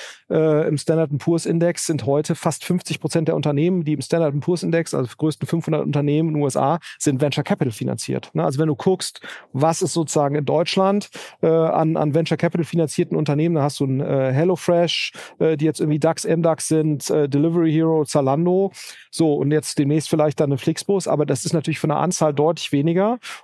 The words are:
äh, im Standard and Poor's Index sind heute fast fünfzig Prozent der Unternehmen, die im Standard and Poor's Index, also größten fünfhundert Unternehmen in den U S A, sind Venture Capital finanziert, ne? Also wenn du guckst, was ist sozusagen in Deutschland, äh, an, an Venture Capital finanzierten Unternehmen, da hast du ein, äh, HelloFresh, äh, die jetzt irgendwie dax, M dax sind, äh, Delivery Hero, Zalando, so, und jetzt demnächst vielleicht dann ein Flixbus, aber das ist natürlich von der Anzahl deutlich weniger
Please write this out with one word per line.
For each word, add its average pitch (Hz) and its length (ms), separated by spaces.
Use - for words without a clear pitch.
äh, 156 360
im 156 100
Standard 160 360
and 143 100
Poor's 170 240
Index 170 400
sind 143 200
heute 147 280
fast - 300
fünfzig - 360
Prozent 160 280
der 160 80
Unternehmen, 151 480
die 151 100
im 131 60
Standard 165 320
and 143 120
Poor's 175 180
Index, 165 320
also 131 220
größten - 300
fünfhundert 160 380
Unternehmen 147 460
in 156 40
den 147 80
U 143 40
S 131 100
A, 139 220
sind 131 220
Venture 147 240
Capital 156 280
finanziert, 127 600
ne? 156 120
Also 147 160
wenn 160 80
du 147 80
guckst, - 440
was 156 280
ist 170 120
sozusagen 147 420
in 147 100
Deutschland, 190 640
äh, - 60
an, 160 500
an 151 180
Venture 165 220
Capital 170 280
finanzierten 170 520
Unternehmen, 156 380
da 147 80
hast 143 180
du 139 60
ein, 131 140
äh, 135 320
HelloFresh, 170 800
äh, 160 180
die 147 80
jetzt 151 160
irgendwie 151 200
dax, 160 240
M 165 180
dax 160 260
sind, 156 420
äh, 147 180
Delivery 160 420
Hero, 160 340
Zalando, 170 680
so, 160 240
und 143 160
jetzt 151 280
demnächst 147 300
vielleicht 151 320
dann 143 120
ein 135 60
Flixbus, 185 500
aber 147 180
das 143 180
ist - 80
natürlich 156 260
von 151 120
der 147 80
Anzahl 156 360
deutlich 156 380
weniger 170 460